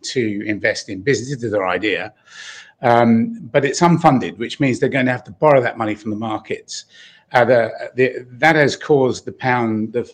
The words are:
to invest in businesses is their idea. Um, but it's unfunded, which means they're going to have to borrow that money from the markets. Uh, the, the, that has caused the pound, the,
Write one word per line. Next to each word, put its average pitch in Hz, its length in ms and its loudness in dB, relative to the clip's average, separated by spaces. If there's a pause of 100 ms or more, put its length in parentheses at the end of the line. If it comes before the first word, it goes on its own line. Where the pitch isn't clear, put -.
to 107 440 -4
invest 104 440 -4
in 95 100 -12
businesses 123 420 -4
is 110 100 -6
their 101 140 -2
idea. 92 460 -4 (680)
Um, 117 680 2
but 143 140 0
it's 135 160 -2
unfunded, 156 560 2
which - 240 -8
means 131 180 0
they're 127 120 0
going 131 160 0
to 127 60 0
have 120 120 -6
to - 60 -20
borrow 143 320 4
that 117 160 -4
money 107 160 -2
from 107 160 -10
the 104 80 -6
markets. - 680 -10 (480)
Uh, 120 140 4
the, 113 240 2 (240)
the, 123 380 0
that 151 240 2
has 143 200 2
caused 131 480 0
the - 80 -12
pound, 113 600 -2
the, 120 200 -6